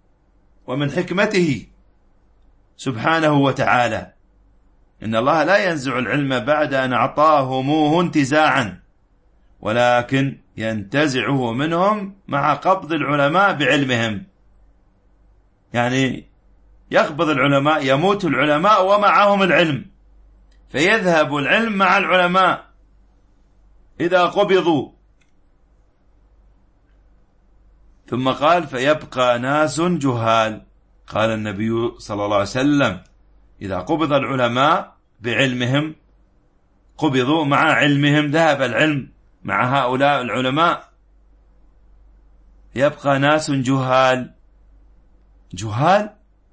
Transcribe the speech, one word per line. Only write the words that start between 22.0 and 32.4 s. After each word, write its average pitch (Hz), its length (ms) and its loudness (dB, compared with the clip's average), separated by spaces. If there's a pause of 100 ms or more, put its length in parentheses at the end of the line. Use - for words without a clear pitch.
إذا 175 260 2
قبضوا. 170 640 0 (3250)
ثم 127 220 -2
قال: 151 380 2
"فيبقى 127 720 0
ناس 147 420 -2
جهال". 113 840 0 (420)
قال 110 220 -2
النبي 110 680 -4
صلى 104 280 -6
الله 104 100 -2
عليه 101 100 0